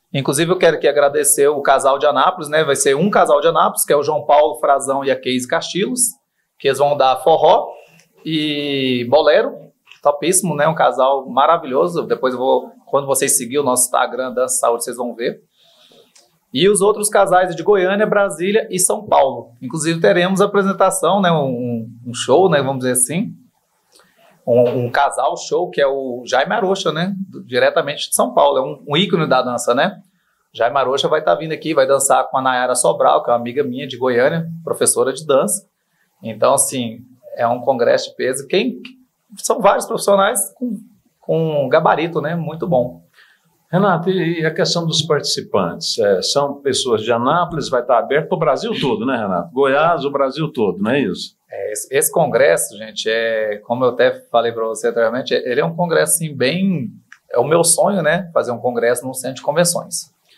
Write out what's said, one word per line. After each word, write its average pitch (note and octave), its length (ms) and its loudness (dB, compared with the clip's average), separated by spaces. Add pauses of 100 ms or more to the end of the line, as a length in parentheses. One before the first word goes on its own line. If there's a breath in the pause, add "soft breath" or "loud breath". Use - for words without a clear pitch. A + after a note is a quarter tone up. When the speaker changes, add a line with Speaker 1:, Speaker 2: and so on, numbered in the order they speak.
(140)
Speaker 1:
Inclusive, D3 360 0
eu F3+ 60 4
quero E3 200 4
aqui D3+ 120 0
agradecer C#3+ 600 2
o D3 120 0
casal C3+ 380 2
de D3 80 0
Anápolis, D3 420 0
né? D#3 160 0
Vai C#3 120 2
ser C3+ 200 2
um F#3+ 140 0
casal D#3+ 300 4
de D#3+ 80 2
Anápolis, - 360 0
que - 80 0
é D3 40 6
o D3 60 2
João D3+ 220 -2
Paulo D3+ 360 4
Frazão C3+ 440 0
e C3+ 60 0
a B2+ 80 0
Keise B2+ 280 -4
Castilhos, G3 540 -4 (580)
que C#3 100 0
eles B2+ 100 0
vão C#3+ 180 2
dar D3 200 2
forró D#3+ 500 4 (580 loud breath)
e C#3+ 840 -2
bolero, F3 440 4 (480)
topíssimo, D#3 520 0
né? D3 140 0
Um D#3+ 60 2
casal C3+ 540 2
maravilhoso. D3+ 800 0
Depois B2 260 -2
eu A#2+ 80 -6
vou, B2+ 300 0 (160)
quando C#3 200 -2
vocês C3+ 300 0
seguirem B2+ 240 -2
o C#3 40 -2
nosso B2+ 220 0
Instagram, B2+ 460 -2
Dança B2 280 -2
Saúde, A#2 240 0
vocês A#2+ 120 -8
vão A#2+ 180 -8
ver. A#2+ 280 -6 (1120 soft breath)
E D3+ 160 2
os G3+ 100 2
outros G#3 300 2
casais F#3 440 4
de E3+ 80 -8
Goiânia, G3+ 440 2
Brasília G3+ 640 0
e F3+ 80 -4
São G#3+ 260 -2
Paulo. C3+ 460 2 (100)
Inclusive, D#3+ 400 -4
teremos F#3 400 4
apresentação, F#3+ 800 2
né? F3+ 100 2
Um, B2 560 -2 (200)
um A#2 80 -10
show, E3 340 2
né? D3 140 2
Vamos C3 160 -4
dizer B2+ 140 -2
assim. D3+ 420 -2 (1120 soft breath)
Um, A#2+ 400 2
um A#2+ 40 -6
casal C#3+ 460 0
show, E3+ 320 -4
que D#3+ 140 -6
é C#3 40 4
o C3 380 -4
Jaime C#3+ 300 0
Arocha, F#3+ 380 -2
né? F3 200 -4 (160)
Do, C3+ 160 -16
diretamente C#3 640 0
de - 60 -4
São B3 180 0
Paulo. C#3+ 260 4
É C3 40 2
um, D3 260 -8
um D3 80 0
ícone E3+ 320 0
da B2+ 140 4
dança, A#2+ 320 -2
né? E3 260 0 (540)
Jaime A#2 240 0
Arocha C3+ 300 0
vai D3+ 140 0
tá E3+ 120 2
vindo D#3+ 180 -4
aqui, D#3 220 -6
vai C3+ 120 4
dançar C3+ 440 2
com C3+ 80 -2
a - 20 2
Nayara B2+ 340 0
Sobral, D3 480 2
que - 60 -4
é A#2+ 60 2
uma A#2+ 40 2
amiga A#2+ 240 -4
minha C3 240 -6
de B2+ 120 -12
Goiânia, C3 480 0 (180)
professora B2 480 0
de D#3 140 -12
dança. D3 400 0 (560)
Então, A#2 320 0
assim, B2 460 -4 (360)
é A#2+ 100 0
um B2 140 -2
congresso B2+ 500 0
de - 60 -20
peso. C3 300 -4
Quem, G#3+ 340 -2 (560)
são - 240 -4
vários G#3+ 240 2
profissionais G3+ 720 0
com, A#3 240 -8 (420)
com D#3 480 -2
gabarito, E3 540 0
né? D#3 120 -4
Muito E3 320 -6
bom. C3 380 -2 (640 soft breath)
Speaker 2:
Renato, F3+ 380 2
e, E3+ 320 -2
e D#3 60 -2
a D3+ 80 -2
questão E3+ 320 -2
dos - 160 0
participantes? F#2+ 960 -2
É, G2+ 240 2
são C#3 400 -2
pessoas A#2 400 0
de A#2 100 -2
Anápolis, C#3 560 0
vai B2 160 0
tá A#2+ 140 4
aberto D3 300 0
pro F3+ 100 -2
Brasil D#3 420 0
todo, A2+ 240 -2
né, C3 120 -2
Renato? F2+ 360 -4
Goiás, C#3 520 2
o C#3+ 60 -2
Brasil C#3 420 -2
todo, G2 280 0
não G#2+ 120 0
é C#3+ 80 2
isso? F#2 340 -6 (160)
Speaker 1:
É, G#2 220 -8
esse, G#2+ 220 -8
esse D#3 180 0
congresso, C#3+ 640 2
gente, A2 320 -6
é, A2 540 -2
como B2 200 -2
eu B2 60 4
até B2+ 300 2 (100)
falei A#2 220 2
pra A2+ 120 -4
você A2+ 240 -4
anteriormente, A#2 460 0
é, B2+ 160 -2
ele B2 100 0
é D#3+ 40 0
um E3 100 -4
congresso, D#3+ 400 -2
assim, D3+ 200 -6
bem, D3 560 -2 (400)
é B2 100 -2
o B2 40 0
meu D#3+ 200 2
sonho, F3+ 380 0
né, E3+ 300 -2
fazer A#2+ 200 0
um A#2 60 -6
congresso A#2+ 460 -2
num C3 80 -8
centro B2+ 240 -10
de - 60 -16
convenções. - 720 -4 (240 soft breath)